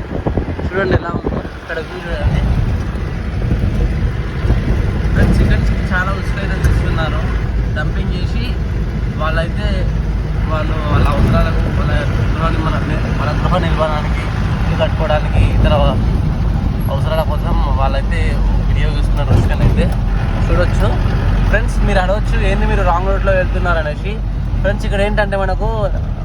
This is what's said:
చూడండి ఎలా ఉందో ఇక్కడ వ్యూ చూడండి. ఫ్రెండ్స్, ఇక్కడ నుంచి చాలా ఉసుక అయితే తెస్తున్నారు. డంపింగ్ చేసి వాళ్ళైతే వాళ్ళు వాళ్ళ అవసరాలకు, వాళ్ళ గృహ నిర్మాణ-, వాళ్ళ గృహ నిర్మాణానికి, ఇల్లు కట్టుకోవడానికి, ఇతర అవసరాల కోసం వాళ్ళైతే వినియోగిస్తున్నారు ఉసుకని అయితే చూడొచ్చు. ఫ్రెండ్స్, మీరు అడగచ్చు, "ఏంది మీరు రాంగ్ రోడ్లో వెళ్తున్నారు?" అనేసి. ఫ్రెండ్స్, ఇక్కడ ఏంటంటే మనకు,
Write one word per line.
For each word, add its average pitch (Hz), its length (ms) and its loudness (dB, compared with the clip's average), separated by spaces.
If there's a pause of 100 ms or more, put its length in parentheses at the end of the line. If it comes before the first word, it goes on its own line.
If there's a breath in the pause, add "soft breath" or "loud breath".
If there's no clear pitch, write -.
(580)
చూడండి 185 380 -2
ఎలా 170 120 -2
ఉందో 175 280 -4
ఇక్కడ 170 420 -10
వ్యూ 160 200 -10
చూడండి. 160 420 -2 (2750)
ఫ్రెండ్స్, - 280 4
ఇక్కడ - 160 4
నుంచి - 340 0
చాలా 185 200 0
ఉసుక - 260 -4
అయితే 196 300 0
తెస్తున్నారు. - 520 0 (580)
డంపింగ్ 185 360 -2
చేసి - 400 -2 (640)
వాళ్ళైతే 160 680 0 (640)
వాళ్ళు 120 220 0 (200)
వాళ్ళ - 160 4
అవసరాలకు, - 720 2
వాళ్ళ 147 120 0 (440)
గృహ 156 120 0
నిర్మాణ-, 156 760 0
వాళ్ళ 151 180 0
గృహ 180 160 2
నిర్మాణానికి, 156 640 0 (440)
ఇల్లు - 180 0
కట్టుకోవడానికి, 151 760 2
ఇతర 143 360 4 (920)
అవసరాల 151 320 0
కోసం - 540 0
వాళ్ళైతే - 640 0
వినియోగిస్తున్నారు - 960 2
ఉసుకని - 280 2
అయితే - 220 4 (640)
చూడొచ్చు. - 680 2 (320)
ఫ్రెండ్స్, - 300 0
మీరు 208 200 2
అడగచ్చు, 185 420 0
"ఏంది 202 260 2
మీరు 214 160 0
రాంగ్ 175 260 0
రోడ్లో 196 240 0
వెళ్తున్నారు?" 180 460 0
అనేసి. 151 400 -4 (420)
ఫ్రెండ్స్, 202 260 -2
ఇక్కడ 202 140 -2
ఏంటంటే 208 360 0
మనకు, 196 540 -2 (340)